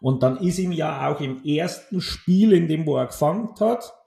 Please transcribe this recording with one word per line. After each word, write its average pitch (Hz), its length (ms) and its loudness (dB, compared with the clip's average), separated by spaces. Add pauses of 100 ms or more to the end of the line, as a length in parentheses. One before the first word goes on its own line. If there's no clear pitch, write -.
Und 131 220 0
dann 131 160 2
ist 180 200 -2
ihm 180 140 -2
ja 151 360 -4
auch 147 120 -4
im 131 240 -8
ersten 165 560 -4
Spiel, 196 520 2
in 170 160 6
dem 156 180 0
wo 143 100 0
er 127 100 0
gefangen 180 540 -2
hat 226 340 -2 (120)